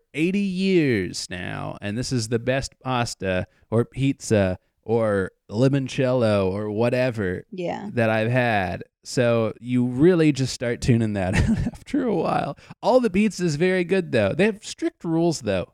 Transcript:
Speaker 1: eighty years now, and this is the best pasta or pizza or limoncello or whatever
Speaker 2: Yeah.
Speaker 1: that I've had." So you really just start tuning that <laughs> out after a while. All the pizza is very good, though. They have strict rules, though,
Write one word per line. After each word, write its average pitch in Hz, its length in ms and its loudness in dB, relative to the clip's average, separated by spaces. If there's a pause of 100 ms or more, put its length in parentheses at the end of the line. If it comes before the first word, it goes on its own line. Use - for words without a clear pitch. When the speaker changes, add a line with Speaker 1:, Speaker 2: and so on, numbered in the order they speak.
(120)
Speaker 1:
eighty 185 280 0
years 175 880 0
now, 98 500 -8
and 104 160 -6
this 123 140 -4
is 117 200 -2
the 117 100 0
best 127 400 -4
pasta 95 640 -4 (240)
or 117 140 2
pizza 107 720 0 (240)
or 107 480 0 (200)
limoncello 123 1000 2
or 107 200 -4
whatever 113 800 -2
Speaker 2:
Yeah. 170 420 -8
Speaker 1:
that 117 180 2
I've 110 200 0
had." 104 540 0 (200)
So 117 560 0
you 123 260 0
really 156 460 4
just 131 200 -2
start 120 280 -6
tuning 113 340 2
that 95 200 0
<laughs> - 20 0
out - 300 2
after - 400 -4
a 208 80 0
while. 160 440 -2 (240)
All 233 180 4
the 226 100 0
pizza 185 340 0
is 151 120 0
very 185 280 0
good, 175 280 -2
though. 107 240 2
They 185 80 2
have 214 200 -2
strict - 400 -8
rules, 165 380 0
though, 95 320 -2